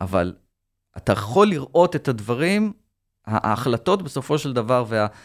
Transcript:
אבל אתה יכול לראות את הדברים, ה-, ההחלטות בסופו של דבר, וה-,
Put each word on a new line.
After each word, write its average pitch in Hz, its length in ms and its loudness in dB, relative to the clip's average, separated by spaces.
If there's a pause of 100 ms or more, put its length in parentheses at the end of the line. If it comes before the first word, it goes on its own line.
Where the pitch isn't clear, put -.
אבל 92 340 -2 (600)
אתה - 160 -2
יכול 113 360 2
לראות 170 480 2
את 143 120 -6
הדברים, 143 640 0 (540)
ה-, 107 240 0
ההחלטות 123 520 0
בסופו 147 360 -2
של 143 140 -6
דבר, 123 360 0
וה-, 107 180 0 (180)